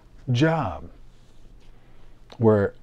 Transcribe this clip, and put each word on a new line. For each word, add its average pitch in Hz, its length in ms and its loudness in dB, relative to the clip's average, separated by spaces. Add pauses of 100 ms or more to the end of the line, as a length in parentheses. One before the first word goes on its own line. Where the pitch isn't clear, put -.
(320)
job 123 520 0 (1500)
where 107 460 2